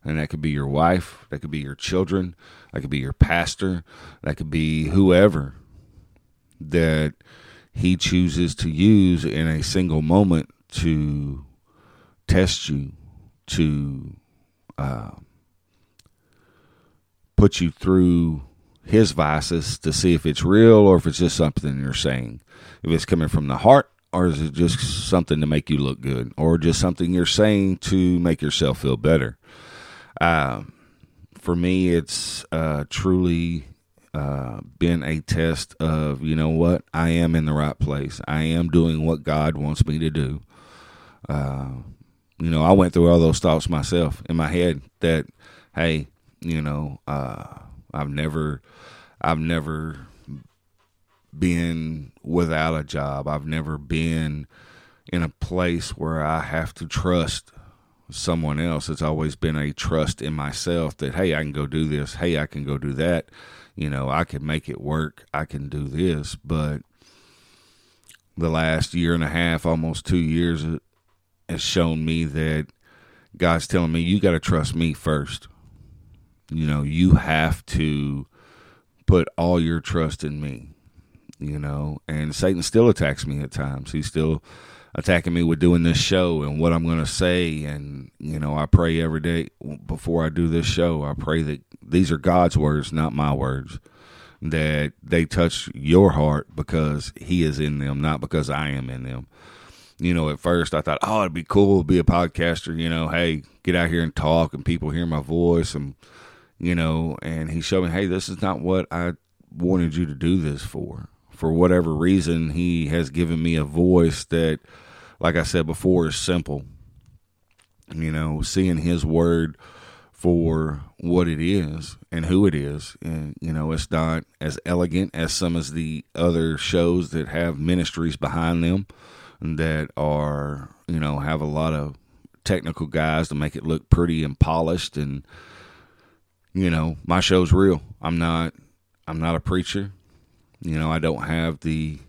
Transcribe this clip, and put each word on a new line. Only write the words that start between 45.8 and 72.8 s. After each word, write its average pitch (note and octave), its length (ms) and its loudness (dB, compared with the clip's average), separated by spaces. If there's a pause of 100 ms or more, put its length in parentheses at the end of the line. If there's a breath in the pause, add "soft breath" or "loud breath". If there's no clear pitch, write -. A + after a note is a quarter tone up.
you E2 200 -2
know, D2 460 -6
uh, C2 380 -8 (480)
I've D2 160 -6
never, D2+ 520 -4 (600 loud breath)
I've D#2+ 180 0
never D#2 680 -4 (1300 loud breath)
been E2 760 -2 (100)
without D#2+ 540 0
a D2+ 80 -4
job. C#2+ 440 -6
I've D2 180 -6
never D#2 320 -4
been D#2 680 -4 (640 soft breath)
in F2 120 -2
a D#2+ 60 -4
place F2 600 -2
where D#2+ 340 -4
I D#2+ 160 -2
have D#2 340 -6
to E2 100 -12
trust - 640 -2 (580 soft breath)
someone D#2 500 -2
else. E2 300 -4
It's D#2 120 -6
always D#2 340 -2
been D#2 200 -2
a D2 160 -4
trust D2+ 500 -4
in D2 120 -6
myself D2+ 640 -4
that, C2+ 180 -6
hey, F2 180 0
I D2+ 100 -2
can D2 100 -6
go D2 120 -4
do D#2 200 -2
this. D2 300 -4
Hey, F2 220 -2
I D2 80 -2
can D2 200 -10
go C#2+ 120 -4
do C#2 160 -6
that. D#2+ 360 -2 (460 loud breath)
You D2+ 140 -6
know, C2+ 200 -4
I D#2 160 0
can C#2+ 200 -10
make D2+ 220 -4
it - 140 -12
work. D#2 520 -6
I D2+ 120 -4
can C#2+ 240 -10
do D2 180 -8
this. D2+ 480 -4
But D2+ 440 -6 (1600 soft breath)
the E2 120 -2
last D#2+ 440 0
year E2+ 200 2
and E2 100 0
a D2+ 60 -2
half, E2 360 -2
almost D#2+ 400 -2
two F#2 120 0
years, E2 460 0
it D#2+ 180 -6 (640)
has E2 140 -6
shown E2 420 0
me D#2+ 220 0
that D#2 420 -2 (720 soft breath)